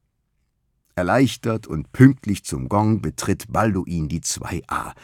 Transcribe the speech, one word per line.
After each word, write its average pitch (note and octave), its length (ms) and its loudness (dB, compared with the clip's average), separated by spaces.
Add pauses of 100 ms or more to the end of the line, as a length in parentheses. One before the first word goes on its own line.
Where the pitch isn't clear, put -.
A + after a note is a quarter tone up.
(960)
Erleichtert A2+ 720 0
und D2+ 240 -6
pünktlich B2+ 520 4
zum C2 260 -6
Gong G#2+ 320 2
betritt - 500 -4
Balduin F2 560 0
die D#2+ 140 -4
zwei - 460 -8
A. - 260 -8 (100)